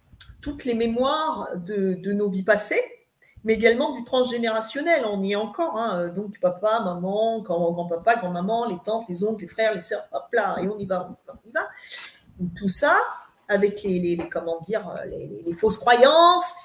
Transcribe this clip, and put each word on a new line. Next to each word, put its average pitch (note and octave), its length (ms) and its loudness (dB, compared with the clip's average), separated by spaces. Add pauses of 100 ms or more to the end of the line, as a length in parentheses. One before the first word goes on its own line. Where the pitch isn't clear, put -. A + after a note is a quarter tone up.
(420)
toutes C#4+ 240 -10
les A#3+ 80 0
mémoires B3 840 -2
de, F#3+ 400 -2
de F#3 180 -4
nos G#3 160 0
vies F#3+ 140 -4
passées, A3 400 2 (600)
mais A3 100 2
également A#3+ 420 2
du A#3 80 -10
transgénérationnel. A#3+ 1000 0
On G#3 160 -2
y G3 120 -2
est - 20 0
encore, A3 420 -4
hein. F#3+ 320 -2
Donc, G3+ 300 -10
papa, G3 420 0
maman, G3+ 600 -2
grand, E3+ 300 0
grand-papa, F3 440 0
grand-maman, G3 500 -2
les F#3 180 -4
tantes, A3+ 240 -4
les F3 160 -4
oncles, G#3+ 180 -2
les F3 60 -14
frères, A3 260 0
les F3+ 100 -6
sœurs, - 280 -6
hop - 220 -6
là, G#3 280 0
et F#3 60 -2
on G#3 120 -4
y G3 60 -8
va, F#3 240 -4
on E3+ 40 -14
y - 140 -20
va, - 180 -20
on A3+ 40 -20
y - 20 -20
va. E4 180 -4 (680)
Donc, F3 160 -6
tout G3 140 -4
ça, D4+ 300 4 (480)
avec G3+ 360 0
les, F#3 160 0
les, F3 160 0
les, E3 140 -6
comment E3 320 -6
dire, G3+ 220 -4 (220)
les, D#3 220 -10
les, E3+ 160 -14
les E3+ 100 -4
fausses G#3 240 2
croyances, D#4+ 880 8